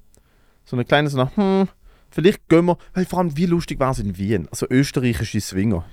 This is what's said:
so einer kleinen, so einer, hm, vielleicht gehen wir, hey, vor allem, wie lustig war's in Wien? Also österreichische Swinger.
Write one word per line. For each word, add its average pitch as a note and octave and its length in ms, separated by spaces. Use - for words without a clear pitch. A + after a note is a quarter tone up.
so - 100
einer B2 80
kleinen, D3 240
so C#3+ 100
einer, C3 180
hm, F#3+ 340
vielleicht - 400
gehen E3+ 160
wir, F3 120
hey, F#3 120
vor F3+ 140
allem, E3 180
wie F3 80
lustig E3+ 340
war's C3 200
in G2+ 180
Wien? G2 340
Also - 180
österreichische B2 720
Swinger. F#2+ 540